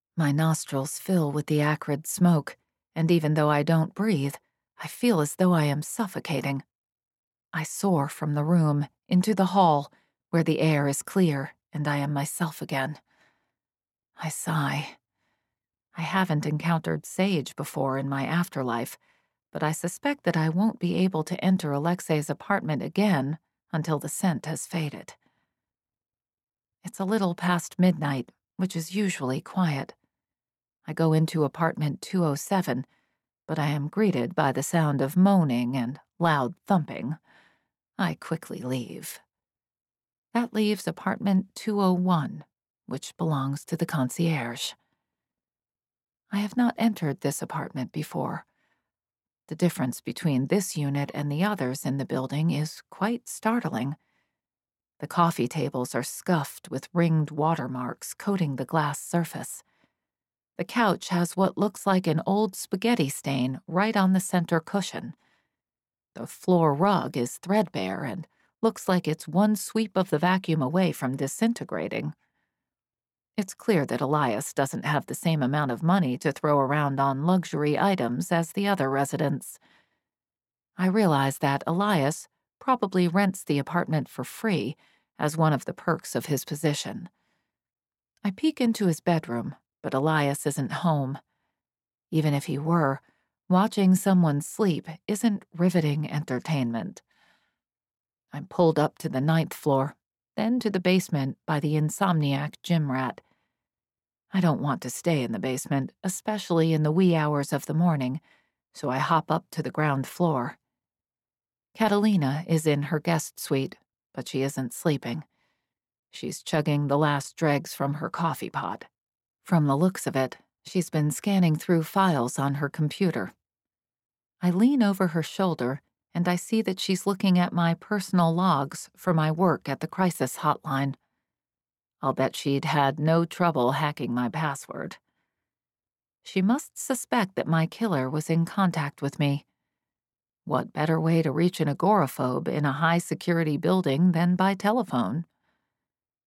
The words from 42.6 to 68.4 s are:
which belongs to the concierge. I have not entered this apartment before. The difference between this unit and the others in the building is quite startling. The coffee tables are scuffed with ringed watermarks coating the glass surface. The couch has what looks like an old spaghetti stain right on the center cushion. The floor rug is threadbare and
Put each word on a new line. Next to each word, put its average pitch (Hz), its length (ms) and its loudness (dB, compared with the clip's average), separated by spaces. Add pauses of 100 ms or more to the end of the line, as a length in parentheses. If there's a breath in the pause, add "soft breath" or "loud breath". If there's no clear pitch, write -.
which - 320 -10
belongs 139 480 -2
to 170 100 -6
the 170 100 -4
concierge. 135 840 -4 (1600)
I 202 60 0
have 202 180 -4
not 240 200 2
entered 190 440 0
this 139 200 -2
apartment - 520 -8
before. - 540 -6 (1000)
The - 80 -12
difference 156 460 -2
between 139 460 -2
this 190 300 0
unit 143 380 -2
and 147 160 -4
the 151 140 0
others 143 400 -2
in 131 140 -2
the 131 80 -4
building 143 440 -2
is 151 400 -4
quite - 380 -4
startling. 156 640 -2 (1040)
The - 80 -10
coffee 170 400 2
tables 135 480 -4
are 127 80 0
scuffed - 680 -4
with - 240 -8
ringed 160 380 2
watermarks 135 840 -4
coating 175 440 -2
the 135 80 -6
glass 147 340 -2
surface. - 640 -6 (960)
The 196 60 -4
couch 214 440 0
has 175 300 0
what 190 180 2
looks - 300 -4
like 190 200 2
an 156 200 2
old 202 280 0
spaghetti 202 540 -2
stain 135 580 -4
right 202 300 0
on 190 160 4
the 185 80 4
center 175 400 0
cushion. - 540 -6 (1000)
The - 120 -12
floor 165 480 2
rug 160 420 0
is 120 220 -4
threadbare 170 680 -2
and 127 240 -8 (320)